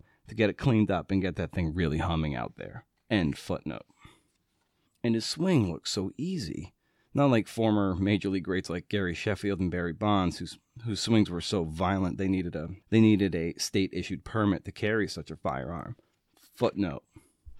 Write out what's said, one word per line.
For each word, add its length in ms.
to 80
get 160
it 80
cleaned 320
up 220
and 100
get 140
that 160
thing 220
really 240
humming 360
out 220
there." 300
End 300
footnote. 480
And 100
his 100
swing 460
looks 200
so 260
easy. 580
Not 160
like 160
former 480
major 360
league 140
greats 260
like 180
Gary 260
Sheffield 460
and 100
Barry 220
Bonds, 460
whose, 200
whose 160
swings 300
were 100
so 240
violent 540
they 100
needed 280
a, 120
they 100
needed 340
a 240
state-issued 640
permit 400
to 80
carry 340
such 240
a 60
firearm. 600
Footnote. 500